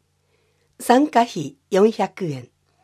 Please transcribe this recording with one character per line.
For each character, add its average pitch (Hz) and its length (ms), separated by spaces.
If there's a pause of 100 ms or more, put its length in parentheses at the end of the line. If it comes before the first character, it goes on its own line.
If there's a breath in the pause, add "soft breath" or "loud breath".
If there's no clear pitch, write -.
(800)
参 262 280
加 247 140
費 185 340 (160)
四 208 200
百 190 340
円。 131 240 (340)